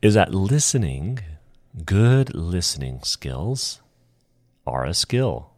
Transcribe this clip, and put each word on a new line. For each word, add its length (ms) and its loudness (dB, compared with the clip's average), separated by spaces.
is 140 6
that 180 4
listening, 840 0
good 480 4
listening 720 -4
skills 760 -6
are 200 -4
a 80 -4
skill 640 -2